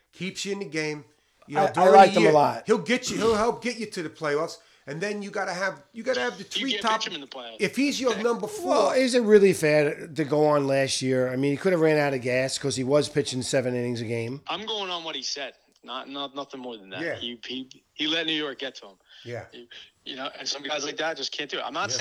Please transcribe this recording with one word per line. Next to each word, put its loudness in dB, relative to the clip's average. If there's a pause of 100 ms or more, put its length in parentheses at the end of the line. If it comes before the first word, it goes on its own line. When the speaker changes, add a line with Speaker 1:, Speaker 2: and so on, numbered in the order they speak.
(120)
Speaker 1:
keeps -10
you -6
in -6
the -10
game. -6 (440)
You -8
know, 4
Speaker 2:
I, 2
I -6
Speaker 1:
during 6
Speaker 2:
liked 10
Speaker 1:
the 4
Speaker 2:
him 6
a 8
Speaker 1:
year, 6
Speaker 2:
lot. 4
Speaker 1:
he'll 4
get -2
you. -4
He'll 2
help 0
get -4
you -8
to -8
the -6
playoffs, -2 (280)
and -10
then -4
you -10
gotta -4
have, -4 (100)
you -12
gotta 0
have -2
the -12
Speaker 3:
You -16
Speaker 1:
three -4
Speaker 3:
can't -4
Speaker 1:
top. 2
Speaker 3:
pitch -4
him -8
in -8
the -14
playoffs. -14
Speaker 1:
If 0
he's 0
your 2
number 0
four, -6
Speaker 2:
Well, 4
is 4
it 4
really 8
fair 2
to 0
go 4
on 4
last 0
year? 2
I -2
mean, 2
he 0
could 0
have 4
ran 4
out 2
of -2
gas 0
'cause -4
he -2
was 4
pitching -2
seven 0
innings -2
a -6
game. -6
Speaker 3:
I'm -8
going -6
on -8
what -8
he -10
said. -10 (280)
Not, -12
not -10
nothing -10
more -12
than -20
that. -8
Speaker 1:
Yeah. -4
Speaker 3:
He, -10
he, -12 (120)
he -6
let -2
New -2
York -6
get -10
to -20
him. -20 (280)
Speaker 1:
Yeah. -10
Speaker 3:
He, -20 (400)
you -12
know, -10
and -12
some -6
guys -6
like -8
that -4
just -8
can't -8
do -6
it. -6
I'm -10
not -4
Speaker 1:
Yeah. -4